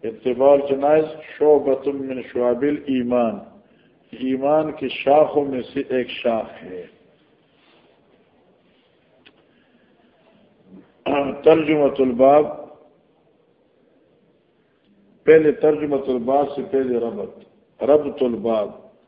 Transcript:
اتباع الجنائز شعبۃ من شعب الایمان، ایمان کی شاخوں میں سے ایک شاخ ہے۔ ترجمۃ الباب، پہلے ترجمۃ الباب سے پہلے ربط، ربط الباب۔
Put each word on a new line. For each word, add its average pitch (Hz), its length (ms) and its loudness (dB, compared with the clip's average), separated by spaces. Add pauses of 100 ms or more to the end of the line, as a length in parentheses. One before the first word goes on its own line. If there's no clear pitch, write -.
اتباع 123 480 0
الجنائز 143 540 2 (340)
شعبۃ 139 480 2
من 135 360 -6 (100)
شعب 123 300 0
الایمان، 123 720 -2 (800)
ایمان 135 600 -2
کی 135 160 -8
شاخوں 143 560 2
میں 131 180 -6 (120)
سے 139 140 -4
ایک 127 220 -4
شاخ - 520 -6
ہے۔ - 240 -14 (4000)
ترجمۃ 151 540 2
الباب، 135 480 4 (2750)
پہلے 151 280 6
ترجمۃ 147 560 -2
الباب 131 380 0 (100)
سے 135 140 -8
پہلے 127 280 -2
ربط، 107 400 -8 (440)
ربط 139 400 2
الباب۔ 113 480 -2 (380)